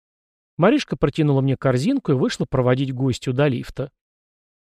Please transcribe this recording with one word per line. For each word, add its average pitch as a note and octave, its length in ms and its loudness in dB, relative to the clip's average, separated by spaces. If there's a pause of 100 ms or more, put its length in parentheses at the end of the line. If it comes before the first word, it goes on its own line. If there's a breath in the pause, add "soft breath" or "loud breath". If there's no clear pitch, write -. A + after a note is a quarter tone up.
(560)
Маришка G#3 400 2
протянула D3 460 2
мне C3+ 120 0
корзинку D3 580 0
и - 20 2
вышла D3+ 320 -2
проводить C3 480 0
гостью C3 400 -4
до C#3+ 140 2
лифта. C3 440 -6 (840)